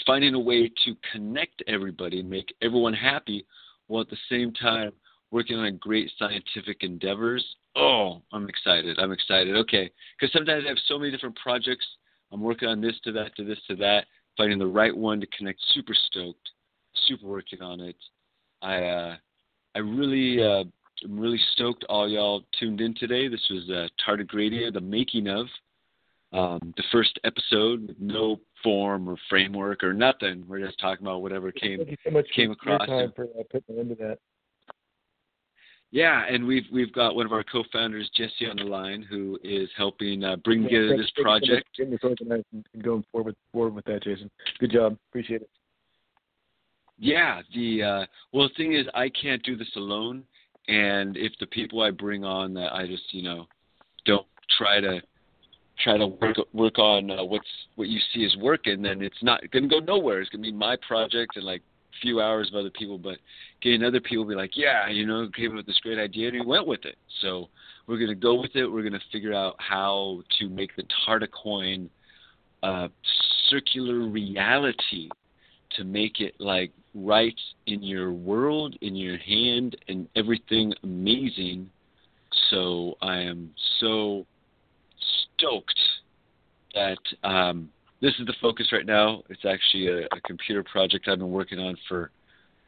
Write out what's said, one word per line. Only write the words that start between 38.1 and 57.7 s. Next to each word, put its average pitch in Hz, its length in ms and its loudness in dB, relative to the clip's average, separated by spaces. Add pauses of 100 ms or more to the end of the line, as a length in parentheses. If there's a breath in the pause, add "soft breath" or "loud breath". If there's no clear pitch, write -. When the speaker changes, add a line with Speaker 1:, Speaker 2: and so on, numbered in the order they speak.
Speaker 1:
Jesse, 113 320 -2
on 104 100 -6
the 101 60 -6
line, 98 380 -6
who 98 420 -6
is 98 320 -2
helping, 101 480 -2
uh, 95 140 0
bring 113 260 4
Speaker 2:
Yeah, 110 60 0
Speaker 1:
together 110 200 6
Speaker 2:
thank 131 120 4
Speaker 1:
this 107 160 -2
Speaker 2:
you - 60 2
so 113 60 4
much 107 140 6
Speaker 1:
project. 120 240 4
Speaker 2:
for - 100 -14
getting 131 140 -2
this 117 120 -2
organized 117 500 0
and, 107 200 -12
and 110 100 -12
going 113 280 0
forward, 110 240 -4 (160)
forward 117 240 0
with 101 100 -12
that, 104 180 -4
Jason. 101 260 -6 (300 loud breath)
Good 120 120 2
job. 110 260 6 (120)
Appreciate 113 320 -4
it. - 80 -18 (1500)
Speaker 1:
Yeah, 139 440 2 (120)
the, 113 300 0
uh, 98 220 0 (260 soft breath)
well, 139 160 6
the 131 60 -8
thing 160 200 0
is, 143 200 2
I 127 160 2
can't 131 340 -2
do 131 140 -4
this 113 180 -10
alone, 110 480 -6 (440 soft breath)
and 101 500 4
if 110 220 -2
the 101 80 -6
people 110 340 -4
I 107 100 4
bring 101 320 -4
on 95 300 -2
that 90 200 -4
I 92 140 -4
just, 90 260 -10
you 92 100 -8
know, 87 240 -8 (580)
don't 101 220 2 (300)
try 101 220 4
to, 95 220 0 (800)
try 107 180 4
to 107 100 4
work, 110 300 0 (160)
work 110 240 2
on, 104 320 6
uh, 95 140 -4
what's, 104 240 -4 (280)